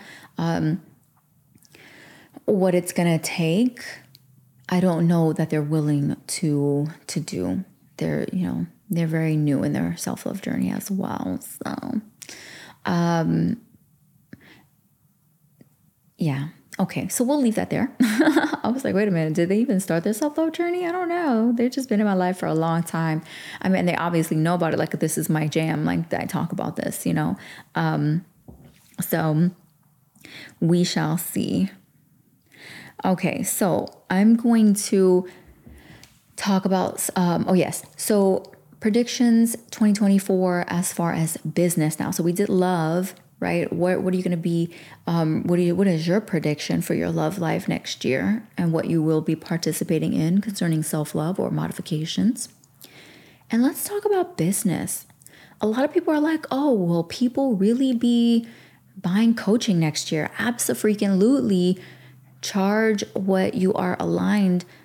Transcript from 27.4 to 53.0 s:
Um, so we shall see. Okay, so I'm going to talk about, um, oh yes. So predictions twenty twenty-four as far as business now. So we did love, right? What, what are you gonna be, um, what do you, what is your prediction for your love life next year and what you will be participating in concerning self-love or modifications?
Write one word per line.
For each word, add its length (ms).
Um, 480
so 500
we 220
shall 340
see. 540
Okay, 380
so 440
I'm 240
going 400
to 540
talk 280
about, 520
um, 300
oh 60
yes. 320
So 560
predictions 760
twenty 220
twenty-four 720
as 260
far 200
as 240
business 640
now. 120
So 120
we 100
did 160
love, 640
right? 300
What, 300
what 140
are 20
you 60
gonna 160
be, 360
um, 380
what 120
do 60
you, 120
what 120
is 220
your 140
prediction 580
for 140
your 160
love 280
life 300
next 380
year 500
and 160
what 140
you 160
will 180
be 160
participating 800
in 260
concerning 420
self-love 560
or 120
modifications? 1000